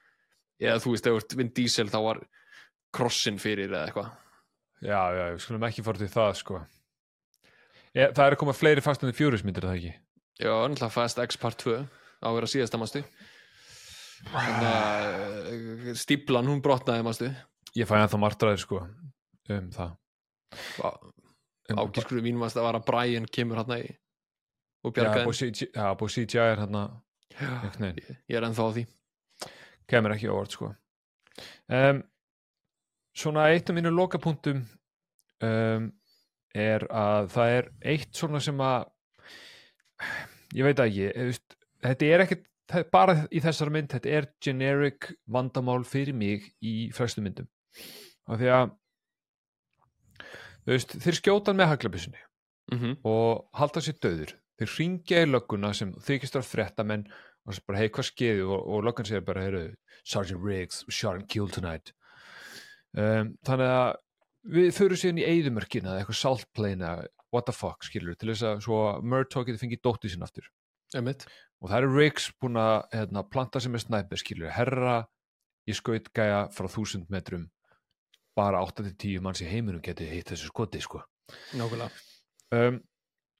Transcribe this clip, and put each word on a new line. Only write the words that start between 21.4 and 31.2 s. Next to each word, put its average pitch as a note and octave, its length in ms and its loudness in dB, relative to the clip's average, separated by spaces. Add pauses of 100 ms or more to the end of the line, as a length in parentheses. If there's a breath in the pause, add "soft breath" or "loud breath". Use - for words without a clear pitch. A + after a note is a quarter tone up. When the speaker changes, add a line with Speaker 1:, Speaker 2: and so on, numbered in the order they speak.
Speaker 2:
Um, G#2+ 120 0
Speaker 1:
Ágískur A2+ 400 -2
mín, A#2+ 160 -2
manstu, A#2 240 -2
að A#2 80 2
var A#2 100 0
að A#2+ 60 -8
Brian A#2 400 2
kemur A#2 320 -4
þarna A#2 240 -4
í A#2+ 80 -10 (960)
og A#2 80 -4
Speaker 2:
Já, - 80 0
Speaker 1:
bjargaði A2 240 4
Speaker 2:
búið A2+ 140 -2
Speaker 1:
þeim. - 0 -
Speaker 2:
C B2 120 -2
G B2+ 140 -6
I, - 80 -12
já, G#2 140 0 (100)
búið G#2+ 140 -4
C A#2+ 140 -2
G A#2+ 120 -2
I A#2 140 6
er G#2+ 100 0
þarna G2+ 220 -2 (480)
Speaker 1:
Já, C3+ 180 -8
Speaker 2:
einhvern A#2 320 -6
veginn. F#2 140 -4
Speaker 1:
ég, - 220 -14 (120)
ég A#2 80 -2
er A#2 80 0
ennþá A2+ 180 -2
á A2 120 2
því. A#2 80 -2 (1040 loud breath)
Speaker 2:
Kemur G#2+ 260 4
ekki G#2+ 160 -4
á G2+ 60 0
óvart, G2+ 160 -4
sko. G#2 240 -10 (960 loud breath)